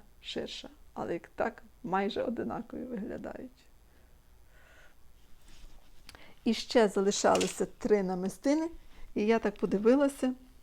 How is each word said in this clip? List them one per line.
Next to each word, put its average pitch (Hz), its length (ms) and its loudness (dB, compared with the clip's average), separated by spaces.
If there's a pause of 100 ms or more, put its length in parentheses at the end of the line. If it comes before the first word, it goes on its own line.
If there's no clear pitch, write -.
(220)
ширша. - 480 -8 (240)
Але - 200 -6
як 165 140 -6
так, - 360 -4 (200)
майже 196 400 0
одинакові - 600 -4
виглядають. - 800 -10 (2750)
І 226 100 2
ще 226 340 4
залишалися 190 800 2
три 202 380 2
намистини. 196 680 0 (460)
І 214 100 2
я 226 140 4
так 208 160 0
подивилася. 254 800 4 (300)